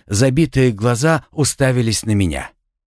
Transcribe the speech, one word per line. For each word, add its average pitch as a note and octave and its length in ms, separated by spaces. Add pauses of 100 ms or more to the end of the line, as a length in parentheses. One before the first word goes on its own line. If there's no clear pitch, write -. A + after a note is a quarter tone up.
забитые C3 680
глаза B2 600
уставились B2+ 720
на A2 80
меня. F2+ 400 (360)